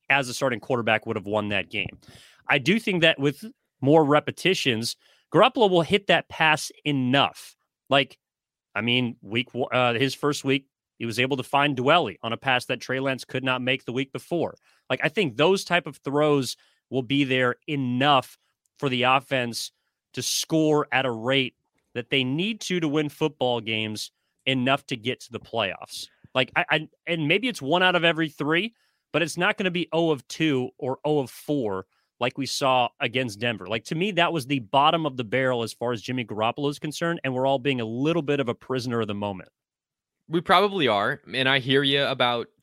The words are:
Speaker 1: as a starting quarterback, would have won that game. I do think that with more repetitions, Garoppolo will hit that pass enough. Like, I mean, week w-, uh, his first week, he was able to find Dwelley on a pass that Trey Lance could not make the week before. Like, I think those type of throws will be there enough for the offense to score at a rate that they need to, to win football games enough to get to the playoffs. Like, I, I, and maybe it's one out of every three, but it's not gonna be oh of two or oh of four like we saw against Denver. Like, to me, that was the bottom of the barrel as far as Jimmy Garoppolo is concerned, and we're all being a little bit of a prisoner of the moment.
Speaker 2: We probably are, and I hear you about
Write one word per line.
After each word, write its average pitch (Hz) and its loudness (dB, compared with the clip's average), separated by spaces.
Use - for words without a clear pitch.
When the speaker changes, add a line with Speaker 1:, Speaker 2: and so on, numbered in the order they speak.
Speaker 1:
as 135 0
a 123 -8
starting 120 -2
quarterback, 113 0
would 113 -4
have 98 -8
won 104 -2
that 98 -4
game. 98 -8
I 143 2
do 165 2
think 185 -2
that 165 4
with 143 -2
more 151 6
repetitions, 139 0
Garoppolo 214 4
will 175 6
hit 196 0
that 170 4
pass 156 2
enough. 131 0
Like, 135 2
I 101 -4
mean, 120 0
week 117 -6
w-, 120 -4
uh, 120 2
his 127 0
first 147 -2
week, 139 0
he 117 -6
was 113 -4
able 131 0
to 123 -4
find 143 0
Dwelley 131 2
on 113 -4
a 117 -4
pass 127 -2
that 127 -4
Trey 131 -4
Lance 135 -4
could 131 -6
not 127 -2
make 131 0
the 123 -8
week 135 -6
before. - -4
Like, 131 -2
I 151 0
think 147 -2
those 185 2
type 175 0
of 143 -12
throws 143 0
will 131 -2
be 139 0
there 127 2
enough 135 2
for 143 -2
the 123 0
offense 127 0
to 127 -8
score 151 0
at 131 2
a 127 -2
rate 127 0
that 120 -8
they 135 2
need 175 -2
to, 180 -4
to 160 0
win 151 -2
football 127 -2
games 110 -6
enough 131 0
to 131 -6
get 113 -8
to - -20
the 110 -10
playoffs. - -6
Like, 131 0
I, 170 0
I, 156 -2
and 160 -2
maybe 208 2
it's 190 -8
one 165 2
out 185 4
of 165 2
every 160 2
three, 165 -2
but 156 2
it's 165 -4
not 202 2
gonna 185 -2
be 170 -4
oh 165 2
of 135 -4
two 135 0
or 131 -4
oh 151 2
of 123 -4
four 107 -4
like 123 -2
we 139 -4
saw 127 2
against 120 -4
Denver. 110 -4
Like, 113 -4
to - -8
me, 185 -2
that 165 0
was 139 -4
the 139 -2
bottom 151 2
of 131 -6
the 123 -4
barrel 123 0
as 110 -6
far 120 -4
as 113 -6
Jimmy 127 -6
Garoppolo 117 -2
is 147 -6
concerned, 170 -4
and 131 -4
we're 127 -2
all 135 2
being 127 -2
a 110 -4
little 143 0
bit 143 0
of 120 -2
a 110 -4
prisoner 123 -4
of 107 -2
the 104 -6
moment. 101 -8
Speaker 2:
We 165 -2
probably 190 4
are, 107 2
and 131 0
I 135 2
hear 135 2
you 139 2
about 123 0